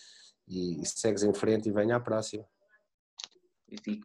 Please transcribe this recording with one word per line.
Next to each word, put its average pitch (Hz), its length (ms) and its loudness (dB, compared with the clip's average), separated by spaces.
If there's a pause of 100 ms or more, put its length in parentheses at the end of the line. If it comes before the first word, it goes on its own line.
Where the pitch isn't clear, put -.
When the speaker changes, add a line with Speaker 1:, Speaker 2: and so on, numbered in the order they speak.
(480)
Speaker 1:
e, 90 320 -2
e 80 60 -4
segues 104 360 0
em 104 120 4
frente 110 340 2
e 104 40 0
vem 104 200 4
à 123 80 2
próxima. 110 460 -4 (1200)
Speaker 2:
E, 107 80 -14 (280)